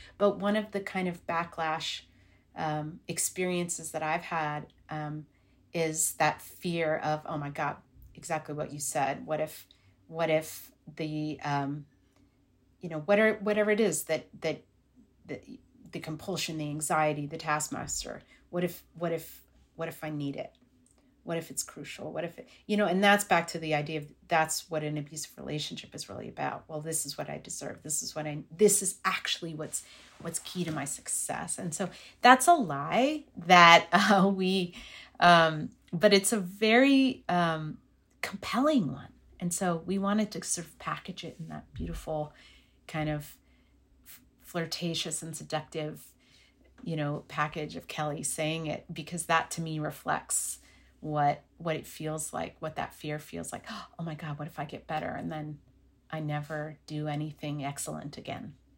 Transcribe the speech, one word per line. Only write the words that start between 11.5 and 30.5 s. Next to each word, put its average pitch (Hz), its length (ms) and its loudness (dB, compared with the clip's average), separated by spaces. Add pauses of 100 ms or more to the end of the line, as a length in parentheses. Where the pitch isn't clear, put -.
you 180 80 -10
know, 156 120 -6
what 202 200 6
are, 220 160 6
whatever 208 340 2
it 208 100 4
is 175 240 2
that, 156 240 -2 (120)
that, - 240 -4 (640)
the, 135 140 -10 (520)
the 175 80 -8
compulsion, 160 580 -6
the 147 100 -4
anxiety, 151 580 0
the 165 120 -8
taskmaster, - 840 -4 (280)
what 175 140 0
if, - 180 -4 (160)
what 165 140 -2
if, - 320 -8 (320)
what 160 120 -4
if 165 140 -12
I 156 80 -6
need 143 260 -4
it? - 200 -12 (680)
What 170 160 -4
if 160 120 -8
it's - 120 -6
crucial? - 500 -10
What 156 120 -4
if 165 140 -10
it, - 100 -18 (180)
you 208 100 0
know, 202 100 4
and 185 180 4
that's 202 200 8
back 170 240 4
to 170 120 -8
the 156 140 0
idea 151 260 -2
of 147 120 -12 (140)
that's 160 440 2
what 156 120 -2
an 151 160 -4
abusive 147 400 -10
relationship 143 560 -8
is - 140 -10
really 104 200 -10
about. - 400 -6
Well, 156 120 -8
this 160 260 -4
is - 120 -8
what 147 120 -8
I 151 80 -8
deserve. - 460 -10
This 156 180 -4
is - 140 -10
what 156 100 -4
I, 151 240 -6
this 202 320 6
is - 220 -4
actually 175 500 -2
what's, - 300 -8 (380)
what's 170 180 -6
key - 240 -4